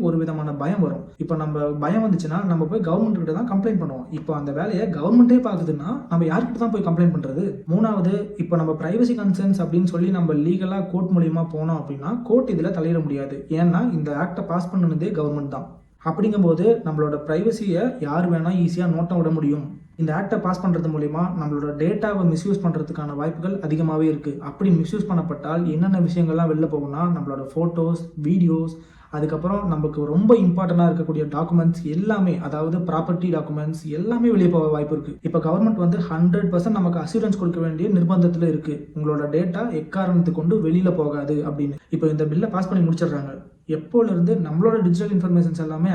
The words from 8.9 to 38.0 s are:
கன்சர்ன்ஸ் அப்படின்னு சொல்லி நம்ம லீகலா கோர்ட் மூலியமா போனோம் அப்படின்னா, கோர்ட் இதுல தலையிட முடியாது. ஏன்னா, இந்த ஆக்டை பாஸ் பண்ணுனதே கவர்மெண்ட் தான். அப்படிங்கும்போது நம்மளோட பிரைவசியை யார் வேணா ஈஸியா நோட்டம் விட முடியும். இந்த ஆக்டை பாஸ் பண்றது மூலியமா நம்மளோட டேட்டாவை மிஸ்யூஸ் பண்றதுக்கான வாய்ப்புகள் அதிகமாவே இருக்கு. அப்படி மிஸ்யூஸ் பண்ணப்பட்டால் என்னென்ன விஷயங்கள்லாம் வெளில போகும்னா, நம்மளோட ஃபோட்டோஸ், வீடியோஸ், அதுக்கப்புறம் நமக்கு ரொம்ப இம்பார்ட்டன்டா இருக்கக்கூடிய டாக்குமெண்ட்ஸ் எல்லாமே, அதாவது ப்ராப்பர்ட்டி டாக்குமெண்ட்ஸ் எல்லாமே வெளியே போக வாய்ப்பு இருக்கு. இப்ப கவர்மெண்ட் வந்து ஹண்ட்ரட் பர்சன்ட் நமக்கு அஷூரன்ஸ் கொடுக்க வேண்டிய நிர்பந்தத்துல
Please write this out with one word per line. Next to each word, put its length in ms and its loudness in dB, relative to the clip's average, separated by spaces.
கன்சர்ன்ஸ் 440 2
அப்படின்னு 280 0
சொல்லி 240 0
நம்ம 200 2
லீகலா 320 -2
கோர்ட் 260 0
மூலியமா 280 2
போனோம் 260 -2
அப்படின்னா, 300 -8
கோர்ட் 260 2
இதுல 220 -2
தலையிட 280 0
முடியாது. 300 -6
ஏன்னா, 220 4
இந்த 120 -4
ஆக்டை 260 -6
பாஸ் 220 -2
பண்ணுனதே 380 0
கவர்மெண்ட் 360 -4
தான். 100 -10
அப்படிங்கும்போது 540 2
நம்மளோட 280 0
பிரைவசியை 560 0
யார் 260 0
வேணா 180 0
ஈஸியா 280 0
நோட்டம் 280 0
விட 180 2
முடியும். 260 0
இந்த 160 0
ஆக்டை 260 -2
பாஸ் 200 -2
பண்றது 300 0
மூலியமா 300 -2
நம்மளோட 400 -2
டேட்டாவை 520 0
மிஸ்யூஸ் 340 0
பண்றதுக்கான 540 -4
வாய்ப்புகள் 360 -4
அதிகமாவே 420 0
இருக்கு. 220 -4
அப்படி 300 0
மிஸ்யூஸ் 320 -2
பண்ணப்பட்டால் 520 -2
என்னென்ன 320 2
விஷயங்கள்லாம் 440 2
வெளில 220 2
போகும்னா, 320 -2
நம்மளோட 380 -6
ஃபோட்டோஸ், 500 0
வீடியோஸ், 480 2
அதுக்கப்புறம் 480 -2
நமக்கு 380 -2
ரொம்ப 200 4
இம்பார்ட்டன்டா 460 2
இருக்கக்கூடிய 360 -2
டாக்குமெண்ட்ஸ் 460 2
எல்லாமே, 400 2
அதாவது 280 -2
ப்ராப்பர்ட்டி 460 0
டாக்குமெண்ட்ஸ் 440 -6
எல்லாமே 360 0
வெளியே 200 6
போக 200 2
வாய்ப்பு 220 -2
இருக்கு. 180 -8
இப்ப 180 0
கவர்மெண்ட் 380 2
வந்து 140 2
ஹண்ட்ரட் 420 2
பர்சன்ட் 280 0
நமக்கு 240 0
அஷூரன்ஸ் 360 0
கொடுக்க 240 -2
வேண்டிய 320 -2
நிர்பந்தத்துல 560 2